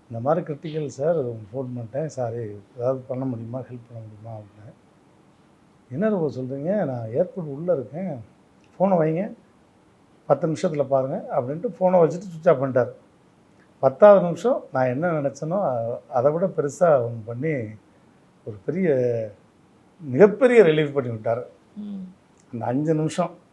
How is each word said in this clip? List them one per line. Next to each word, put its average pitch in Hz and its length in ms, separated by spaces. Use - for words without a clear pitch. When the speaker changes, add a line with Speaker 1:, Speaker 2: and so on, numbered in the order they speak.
Speaker 1:
"இந்த 113 140
மாதிரி 156 320
கிரிட்டிக்கல் 151 320
சார், 139 400
ஃபோன் 113 400
பண்ணிட்டேன், 123 400
சாரி, 117 500
ஏதாவது 127 300
பண்ண 131 180
முடியுமா, 120 340
ஹெல்ப் 123 200
பண்ண 113 160
முடியுமா?" 107 300
அப்படின்னேன். 104 360
"என்ன 190 180
ரகு 170 200
சொல்றீங்க, 143 460
நான் 123 280
ஏர்போர்ட் 175 340
உள்ள 160 260
இருக்கேன், 143 500
ஃபோனை 190 160
வைங்க, 165 380
பத்து 165 200
நிமிஷத்துல 151 400
பாருங்க" 135 440
அப்படின்ட்டு 156 480
ஃபோனை 185 240
வச்சுட்டு 156 40
சுவிட்ச் 170 420
ஆஃப் 139 120
பண்ணிட்டார். 127 300
பத்தாவது 180 460
நிமிஷம் 226 380
நான் 131 140
என்ன 147 240
நினைச்சேனோ, 156 400
அ-, 127 480
அதை 131 180
விட 170 160
பெருசா 156 420
ஒண்ணு 117 360
பண்ணி 120 260
ஒரு 107 200
பெரிய 170 240
மிகப்பெரிய 196 600
ரிலீஃப் 156 300
பண்ணி 127 180
விட்டாரு. 113 320
Speaker 2:
ம். 104 240
Speaker 1:
அந்த 113 120
அஞ்சு 147 280
நிமிஷம், 156 380